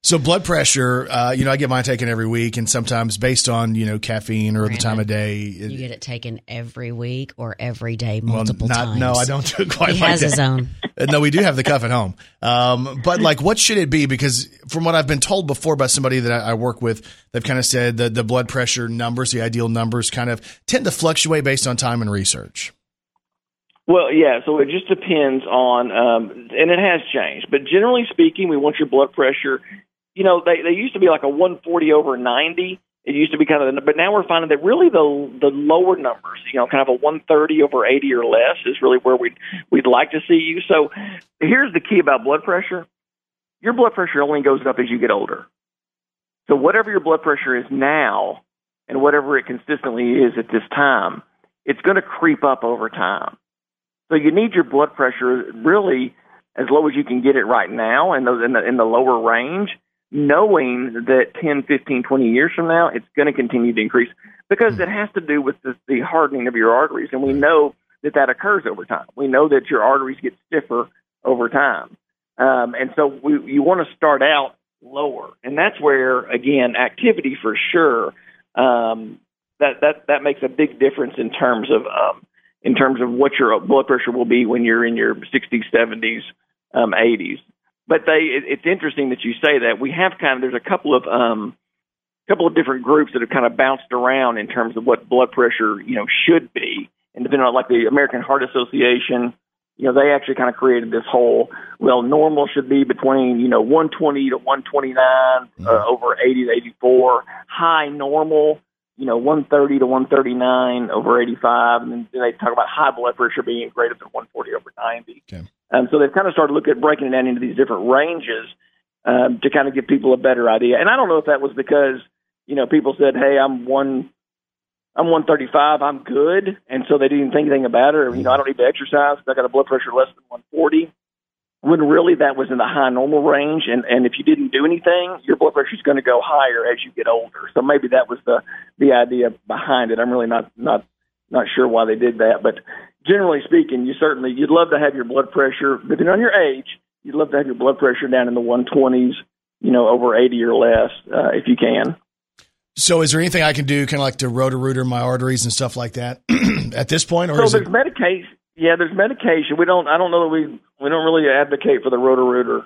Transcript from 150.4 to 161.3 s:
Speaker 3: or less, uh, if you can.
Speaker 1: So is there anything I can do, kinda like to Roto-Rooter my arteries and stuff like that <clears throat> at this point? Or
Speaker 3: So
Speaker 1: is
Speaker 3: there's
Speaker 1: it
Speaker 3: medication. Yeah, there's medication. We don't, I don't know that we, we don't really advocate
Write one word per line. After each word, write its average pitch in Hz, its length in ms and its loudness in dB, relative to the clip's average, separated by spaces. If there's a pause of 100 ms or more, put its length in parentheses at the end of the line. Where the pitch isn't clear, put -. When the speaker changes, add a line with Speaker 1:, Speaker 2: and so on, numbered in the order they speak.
Speaker 3:
or 117 100 0
less, 117 380 2 (200)
uh, - 220 0
if 117 140 -2
you 123 80 4
can. 120 400 0 (840)
Speaker 1:
So 170 240 2
is 151 100 0
there 160 100 2
anything 170 200 0
I 151 120 2
can 143 120 -4
do, 143 220 0
kinda 143 160 -2
like 135 140 -4
to 131 120 -4
Roto-Rooter 131 560 -2
my 123 160 -2
arteries 127 440 -2
and 117 80 -4
stuff 127 220 -6
like 120 180 -8
that 123 320 -10
<clears throat> 226 500 0
at - 140 -4
this 160 160 0
point? 170 260 -2
Or 147 60 0
Speaker 3:
So 233 60 4
Speaker 1:
is 220 100 4
Speaker 3:
there's 208 140 2
Speaker 1:
it 170 40 -8
Speaker 3:
medication. 208 560 -2 (300)
Yeah, 165 200 2
there's 165 180 -2
medication. 165 640 0
We 170 80 4
don't, 175 240 0
I 156 80 2
don't 180 140 0
know 170 120 2
that 160 60 0
we, 156 160 0 (340)
we 139 100 -4
don't 160 140 0
really 160 260 2
advocate 143 540 0